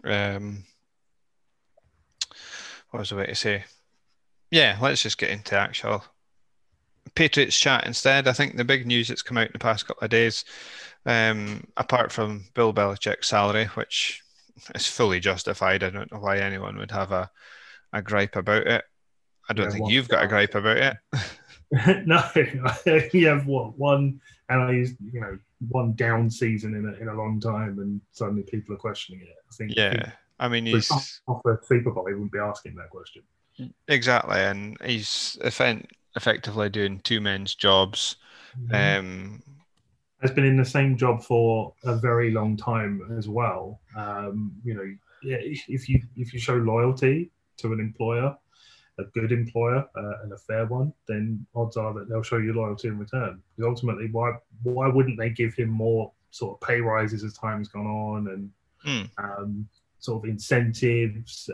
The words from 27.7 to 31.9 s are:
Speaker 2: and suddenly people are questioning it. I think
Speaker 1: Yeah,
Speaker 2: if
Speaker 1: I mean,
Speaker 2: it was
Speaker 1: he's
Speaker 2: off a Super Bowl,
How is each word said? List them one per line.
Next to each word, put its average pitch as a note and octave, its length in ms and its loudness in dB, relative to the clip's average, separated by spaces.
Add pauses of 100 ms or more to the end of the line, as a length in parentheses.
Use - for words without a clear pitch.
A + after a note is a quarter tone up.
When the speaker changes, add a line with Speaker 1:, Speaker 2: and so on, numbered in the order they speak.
Speaker 2:
and G2+ 200 -4 (120)
suddenly G#2 320 -4
people G#2 320 -8
are - 20 -8
questioning F#2 440 -10
it. - 140 -20 (160)
I - 40 -20
think G#2+ 200 -8
Speaker 1:
Yeah, G#2 180 4
Speaker 2:
if - 200 -4 (260)
Speaker 1:
I B2+ 100 0
mean, A#2 180 0
Speaker 2:
it A2+ 60 2
was A2 160 4
Speaker 1:
he's C#3 380 -2
Speaker 2:
off A#2+ 200 -2
a A2+ 160 4
Super A#2+ 260 2
Bowl, F#2 160 -4